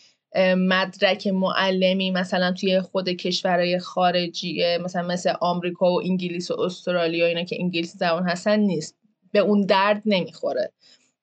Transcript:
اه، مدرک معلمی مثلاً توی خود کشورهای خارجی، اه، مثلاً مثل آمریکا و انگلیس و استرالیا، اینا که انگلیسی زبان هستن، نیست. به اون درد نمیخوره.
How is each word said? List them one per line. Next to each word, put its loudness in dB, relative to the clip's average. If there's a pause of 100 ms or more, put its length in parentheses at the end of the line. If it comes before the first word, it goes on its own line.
(320)
اه، 4
مدرک 2
معلمی 2
مثلاً 0
توی 0
خود -4
کشورهای 0
خارجی، -2
اه، 2
مثلاً -6
مثل -2
آمریکا 0
و 0
انگلیس -4
و -4
استرالیا، -2
اینا -2
که -6
انگلیسی -4
زبان 0
هستن، 0
نیست. -2 (360)
به 2
اون 4
درد 4
نمیخوره. -2 (500)